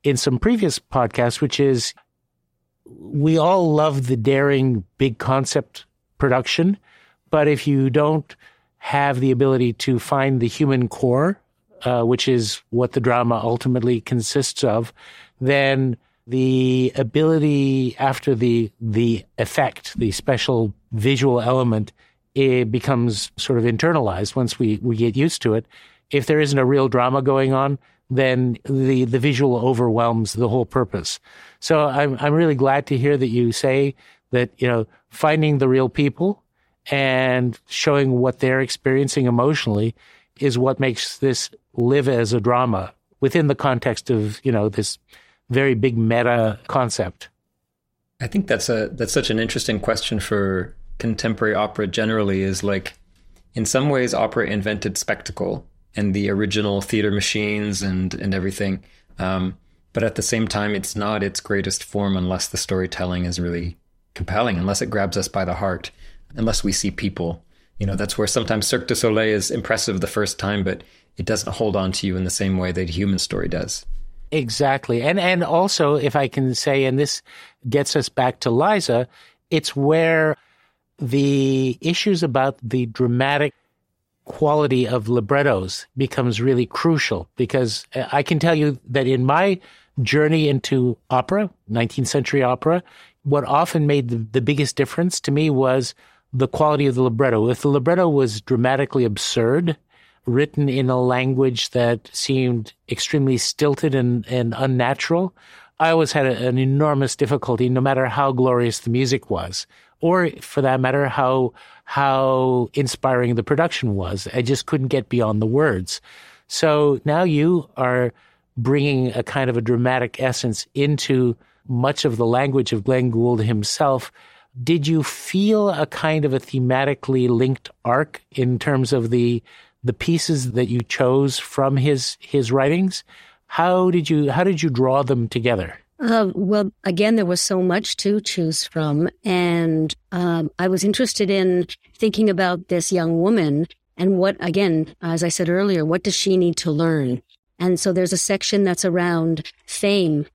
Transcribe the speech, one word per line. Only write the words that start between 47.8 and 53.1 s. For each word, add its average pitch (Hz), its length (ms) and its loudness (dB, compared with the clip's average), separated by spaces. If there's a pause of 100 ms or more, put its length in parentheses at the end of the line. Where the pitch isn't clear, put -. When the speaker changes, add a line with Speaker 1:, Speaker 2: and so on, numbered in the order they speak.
Speaker 2:
I 120 60 -6
think 196 220 -2
that's - 200 0
a, 110 200 -2
that's 117 240 -6
such 135 180 0
an 110 80 0
interesting 113 420 -2
question 110 400 -2
for 95 540 -2 (240)
contemporary 110 560 -2
opera 104 320 -2
generally, 104 560 0
is, 95 200 -4
like, 98 320 -4 (600)